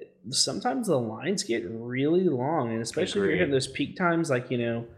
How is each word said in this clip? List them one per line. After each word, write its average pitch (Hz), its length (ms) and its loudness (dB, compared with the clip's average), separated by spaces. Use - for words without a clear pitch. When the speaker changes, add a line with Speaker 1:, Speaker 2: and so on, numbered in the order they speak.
Speaker 1:
sometimes 214 560 -2
the 170 100 4
lines 120 460 -2
get 226 260 -2
really 127 560 0
long, 135 480 0
and 113 80 0
especially 151 300 -2
if - 60 -4
you're 202 80 2
Speaker 2:
Agreed. 165 160 2
Speaker 1:
hitting 151 120 2
those 131 160 2
peak - 280 -4
times, 170 340 2
like, 127 200 0
you 127 80 0
know, 117 280 0